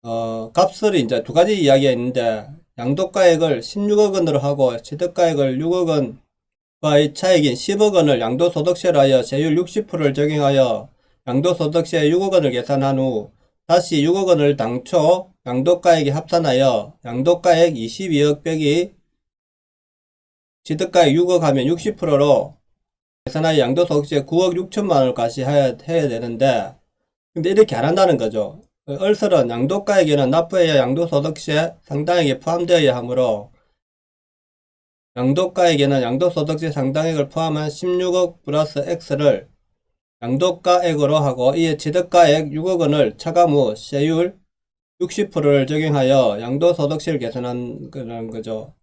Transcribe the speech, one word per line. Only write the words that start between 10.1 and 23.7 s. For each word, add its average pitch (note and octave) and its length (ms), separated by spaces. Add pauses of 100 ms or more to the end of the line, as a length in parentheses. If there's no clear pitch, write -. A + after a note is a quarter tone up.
적용하여 C#3 720 (400)
양도소득세 D#3 840
육억 F#3+ 240
원을 D#3 180
계산한 C3+ 480
후 B2 320 (340)
다시 E3 380
육억 F#3 240
원을 D3 280
당초 D3+ 760 (140)
양도가액에 D#3 680
합산하여 C3+ 960
양도가액 E3 720
이십이억 D3 680
빼기 D#3 500 (1700)
취득가액 D#3+ 500
육억 F3 300
하면 C#3 240
육십 F3 280
프로로 C#3+ 600 (680)
계산하여 D#3 340
양도소득세 C#3+ 640